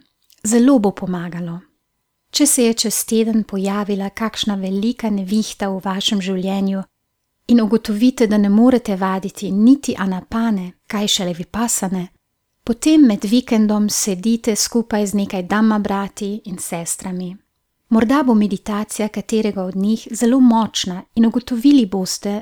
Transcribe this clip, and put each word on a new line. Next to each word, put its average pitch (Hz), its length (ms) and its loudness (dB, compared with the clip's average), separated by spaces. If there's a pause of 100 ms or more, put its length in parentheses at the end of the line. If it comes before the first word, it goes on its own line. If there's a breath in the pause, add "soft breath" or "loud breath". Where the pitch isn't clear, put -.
(440)
Zelo 240 360 4
bo 202 120 2
pomagalo. 175 680 -8 (720)
Če 294 140 2
se 269 200 2
je 226 80 2
čez 220 320 -4
teden 220 380 0
pojavila 196 680 -4
kakšna 214 460 -4
velika 202 540 -4
nevihta 202 600 -2
v 190 140 -6
vašem 196 380 -2
življenju 190 600 -2 (640)
in 233 140 4
ugotovite, 226 680 2
da 214 100 2
ne 202 120 4
morete 226 460 4
vaditi 190 560 -4
niti 233 460 4
anapane, 190 760 -4 (160)
kaj 208 200 -4
šele 180 260 -2
vipasane, 185 760 -4 (560)
potem 302 440 4
med 208 160 2
vikendom 214 640 2
sedite 220 680 -2
skupaj 214 520 -2
z 196 140 -2
nekaj 196 260 -4
dhamma 214 320 2
brati 202 680 -6
in 185 120 -10
sestrami. 180 800 -8 (540)
Morda 233 340 2
bo 254 100 2
meditacija 208 760 -2
katerega 208 560 -4
od 190 120 -8
njih 208 360 -2
zelo 240 280 2
močna 220 640 2 (120)
in 226 100 4
ugotovili 247 600 4
boste, 202 560 -4